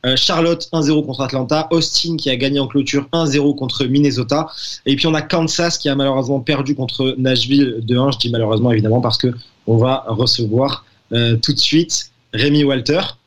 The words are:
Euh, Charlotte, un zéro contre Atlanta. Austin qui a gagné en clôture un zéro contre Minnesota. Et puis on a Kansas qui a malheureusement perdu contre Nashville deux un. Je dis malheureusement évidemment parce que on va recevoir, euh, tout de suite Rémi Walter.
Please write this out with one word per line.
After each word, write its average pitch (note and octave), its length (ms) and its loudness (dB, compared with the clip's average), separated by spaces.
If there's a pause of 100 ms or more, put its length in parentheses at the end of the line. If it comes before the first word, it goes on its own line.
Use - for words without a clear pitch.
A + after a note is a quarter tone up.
Euh, B2+ 120 2
Charlotte, E3 560 0
un E3 100 0
zéro D3+ 200 2
contre C3 200 -6
Atlanta. C3+ 480 -2
Austin E3 460 0
qui C#3 120 -4
a B2+ 80 0
gagné C#3 240 0
en C3 60 -2
clôture C#3 460 -2
un E3 120 2
zéro C#3+ 300 2
contre C3+ 320 -4
Minnesota. C#3 600 2 (360)
Et C#3 120 2
puis E3+ 100 0
on D#3+ 80 2
a D3 80 0
Kansas E3 560 -2
qui D3 100 -4
a C#3 60 0
malheureusement C3+ 460 0
perdu C#3+ 340 -2
contre C3 420 -2
Nashville C3 680 2
deux B2 160 0
un. C3+ 120 2
Je A#2+ 80 -4
dis A#2+ 120 -2
malheureusement A#2 420 2
évidemment A2 280 2
parce A#2+ 160 0
que B2+ 120 0 (380)
on A2+ 120 4
va B2+ 280 2
recevoir, A#2+ 760 0 (280)
euh, A#2 240 2
tout C#3 180 -2
de - 40 -2
suite - 520 0 (240)
Rémi C#3+ 300 2
Walter. C#3 360 0 (260)